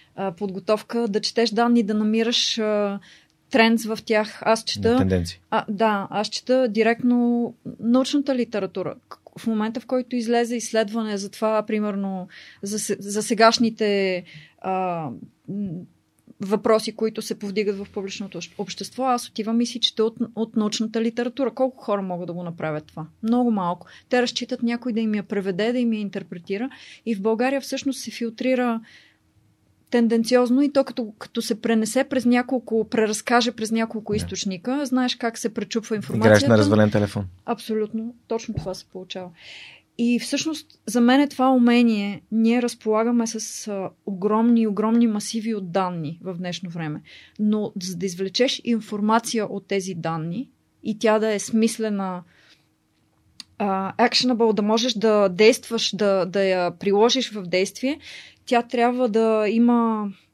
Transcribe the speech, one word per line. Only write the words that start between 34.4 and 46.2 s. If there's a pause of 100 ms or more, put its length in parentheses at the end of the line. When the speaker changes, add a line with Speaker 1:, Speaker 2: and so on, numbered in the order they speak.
Speaker 1:
знаеш
как
се
пречупва
Speaker 2:
Играеш
Speaker 1:
информацията.
Speaker 2:
на
развален
телефон. (220)
Speaker 1:
Абсолютно. (140)
Точно
това
се
получава. (680)
И
всъщност (200)
за
мен
е
това
умение. (100)
Ние
разполагаме
с,
а, (160)
огромни,
огромни
масиви
от
данни